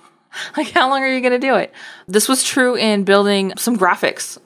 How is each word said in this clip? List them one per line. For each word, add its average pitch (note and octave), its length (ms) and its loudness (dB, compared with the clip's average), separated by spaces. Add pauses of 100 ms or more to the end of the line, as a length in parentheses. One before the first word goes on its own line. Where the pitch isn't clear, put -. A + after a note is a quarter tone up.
(560)
Like, D4 140 -4
how B3+ 200 2
long C4+ 120 0
are C4 100 0
you B3+ 80 -2
gonna B3 180 2
do C4 160 0
it? - 180 -2 (340)
This G#3 220 0
was C4 160 0
true B3 320 2
in G#3 280 0
building G3 520 2
some A#3 220 -2
graphics - 680 -2